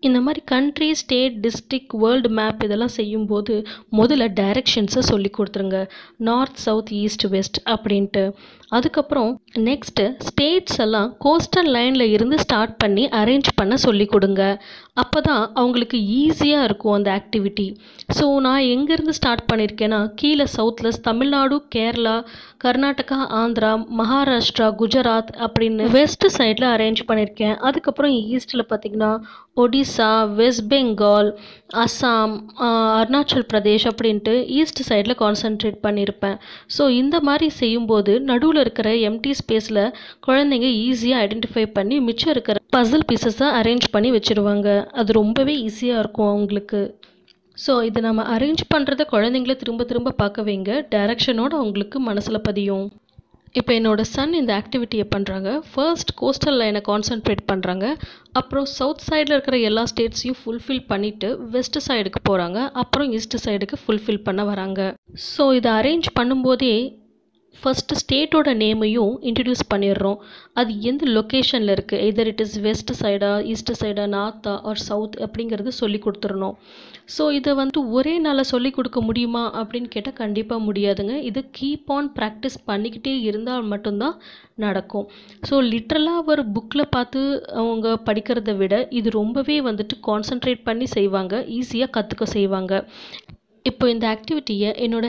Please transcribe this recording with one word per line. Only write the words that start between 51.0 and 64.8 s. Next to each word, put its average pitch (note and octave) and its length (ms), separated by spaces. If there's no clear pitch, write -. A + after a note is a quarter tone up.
அவங்களுக்கு A3+ 640
மனசுல G#3 300
பதியும். G3+ 500
இப்போ A#3+ 220
என்னோட A3 260
சன் C#4 320
இந்த A3+ 300
activity A#3 420
பண்றாங்க. G3 580
First D#4+ 360
coastal C4+ 380
லைனை G#3+ 300
concentrate G#3+ 580
பண்றாங்க. F#3+ 500
அப்புறம் C4 320
சவுத் C#4 360
சைடுல D4+ 200
இருக்கிற C#4 280
எல்லா A3 260
ஸ்டேட்ஸையும் A#3+ 420
fulfill B3+ 400
பண்ணிட்டு G#3+ 600
west B3+ 440
சைடுக்கு G3+ 380
போறாங்க. F#3+ 400
அப்புறம் C4+ 420
east A3+ 360
சைடுக்கு G3+ 260
fulfill G#3+ 360
பண்ண G3+ 220
வராங்க. G3 500